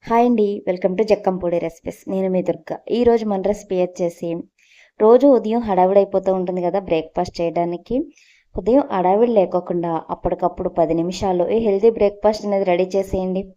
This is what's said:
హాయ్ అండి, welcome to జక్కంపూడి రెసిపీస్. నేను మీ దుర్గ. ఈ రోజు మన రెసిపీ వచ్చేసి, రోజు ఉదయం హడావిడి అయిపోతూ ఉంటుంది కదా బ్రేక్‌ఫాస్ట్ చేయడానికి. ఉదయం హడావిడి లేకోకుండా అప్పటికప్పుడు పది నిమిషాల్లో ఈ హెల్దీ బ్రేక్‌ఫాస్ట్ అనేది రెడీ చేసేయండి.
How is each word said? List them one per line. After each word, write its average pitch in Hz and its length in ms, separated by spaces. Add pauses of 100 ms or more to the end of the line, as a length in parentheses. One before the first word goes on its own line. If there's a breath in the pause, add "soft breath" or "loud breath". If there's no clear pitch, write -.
(140)
హాయ్ 240 160
అండి, 214 160 (220)
welcome 185 300
to 220 120
జక్కంపూడి 185 540
రెసిపీస్. 165 340 (140)
నేను 190 220
మీ 180 140
దుర్గ. 165 280 (220)
ఈ - 100
రోజు 233 240
మన 190 180
రెసిపీ 202 300
వచ్చేసి, 175 500 (720 soft breath)
రోజు 233 260 (120)
ఉదయం 214 300
హడావిడి 190 340
అయిపోతూ 196 360
ఉంటుంది 185 280
కదా 175 140 (100)
బ్రేక్‌ఫాస్ట్ 165 500
చేయడానికి. 170 560 (600 soft breath)
ఉదయం 220 280 (100)
హడావిడి 202 460
లేకోకుండా 175 520 (240)
అప్పటికప్పుడు 180 600
పది 165 240
నిమిషాల్లో 180 540
ఈ - 100
హెల్దీ 202 320
బ్రేక్‌ఫాస్ట్ 208 500
అనేది 196 240
రెడీ 180 240
చేసేయండి. 190 480 (140)